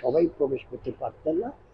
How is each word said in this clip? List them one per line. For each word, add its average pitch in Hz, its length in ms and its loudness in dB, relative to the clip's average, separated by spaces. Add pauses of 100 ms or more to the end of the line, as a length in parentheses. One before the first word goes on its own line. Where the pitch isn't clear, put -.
সবাই 143 240 4 (120)
প্রবেশ 135 220 0 (100)
করতে 123 300 -8
পারতেন 147 360 -2
না, 233 160 -2 (220)